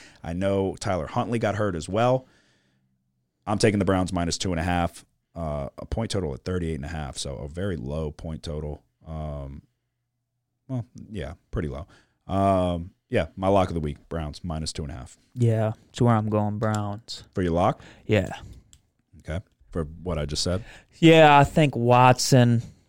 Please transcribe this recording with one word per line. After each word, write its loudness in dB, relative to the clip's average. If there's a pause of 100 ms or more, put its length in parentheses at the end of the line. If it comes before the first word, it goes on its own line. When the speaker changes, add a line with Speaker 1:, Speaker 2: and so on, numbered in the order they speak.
(240)
Speaker 1:
I -8
know 0
Tyler -4
Huntley -4
got -2
hurt -2
as -8
well. 0 (1200)
I'm -2
taking 4
the 2
Browns 0
minus -4
two -4
and -2
a -4
half, -2 (300)
uh, -6
a -14
point -6
total -4
at -14
thirty-eight -4
and -8
a -10
half, -10
so -8
a -10
very -6
low -6
point -12
total. -10 (260)
Um, -10 (1040)
well, -6 (260)
yeah, -8 (180)
pretty -4
low. -8 (400)
Um, 0 (180)
yeah, 0
my -2
lock 4
of -8
the -2
week, -6 (120)
Browns, -8
minus -6
two -10
and -10
a -12
half. -18 (180)
Speaker 2:
Yeah, 0 (140)
that's -6
where 4
I'm -2
going, 0
Browns. -6 (100)
Speaker 1:
For -2
your 0
lock? 0 (260)
Speaker 2:
Yeah. 2 (920)
Speaker 1:
Okay. -8 (280)
For -4 (180)
what -4
I -4
just -6
said? -4 (360)
Speaker 2:
Yeah, 10
I 8
think 2
Watson 6 (260)